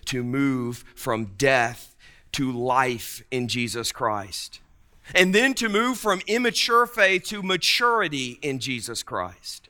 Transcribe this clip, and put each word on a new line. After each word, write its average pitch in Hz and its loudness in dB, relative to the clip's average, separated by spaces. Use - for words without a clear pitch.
to 127 -2
move 127 0
from 110 -2
death 123 2
to 131 0
life 123 0
in 123 -2
Jesus 117 -4
Christ, 104 -6
and 185 4
then 262 4
to 233 -2
move 226 0
from 190 0
immature 233 2
faith 190 2
to 208 -6
maturity 185 0
in 135 -2
Jesus 117 -6
Christ. - -8